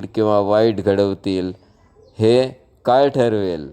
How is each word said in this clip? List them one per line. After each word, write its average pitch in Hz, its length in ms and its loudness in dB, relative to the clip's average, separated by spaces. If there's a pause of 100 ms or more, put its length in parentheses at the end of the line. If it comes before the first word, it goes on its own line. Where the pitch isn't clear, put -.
(160)
किंवा 107 240 2
वाईट 104 440 0
घडवतील, 98 720 -2 (680)
हे 123 460 0 (200)
काळ 135 220 2
ठरवेल. 101 640 -2